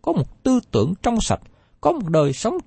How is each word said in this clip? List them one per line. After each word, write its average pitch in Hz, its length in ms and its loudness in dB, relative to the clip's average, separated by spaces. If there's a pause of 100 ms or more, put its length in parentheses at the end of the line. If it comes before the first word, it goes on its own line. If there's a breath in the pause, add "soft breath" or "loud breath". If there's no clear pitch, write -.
có 339 100 -2
một 160 300 -4
tư 254 180 2 (100)
tưởng 127 320 0
trong 233 180 0
sạch, - 200 -2 (400 soft breath)
có 294 120 2
một 254 160 -4
đời 151 240 2
sống 226 220 -4 (120)